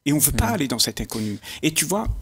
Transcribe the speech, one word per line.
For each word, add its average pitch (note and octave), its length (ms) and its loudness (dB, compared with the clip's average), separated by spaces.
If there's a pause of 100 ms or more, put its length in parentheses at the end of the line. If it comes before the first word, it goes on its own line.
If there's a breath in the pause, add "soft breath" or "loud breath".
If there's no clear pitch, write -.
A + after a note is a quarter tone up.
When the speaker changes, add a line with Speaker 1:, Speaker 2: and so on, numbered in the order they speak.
Speaker 1:
Et C#3+ 80 4
on D3+ 40 4
veut - 140 4
pas A3+ 200 2
Speaker 2:
Mm. - 20 0
Speaker 1:
aller C#3+ 140 0
dans B2 120 0
cet - 220 0
inconnu. G#2+ 360 -4 (240 loud breath)
Et D#3 120 2
tu - 120 0
vois, F#3+ 220 -2 (140)